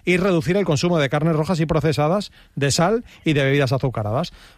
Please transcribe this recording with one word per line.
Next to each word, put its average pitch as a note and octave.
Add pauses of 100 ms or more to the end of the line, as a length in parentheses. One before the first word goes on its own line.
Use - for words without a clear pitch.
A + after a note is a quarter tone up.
y F3+
reducir F3
el G3+
consumo F3
de C#3+
carnes D3+
rojas D#3
y E3
procesadas, D#3 (220)
de C3+
sal G3+ (180)
y D#3+
de C#3+
bebidas C3+
azucaradas. B2+ (240)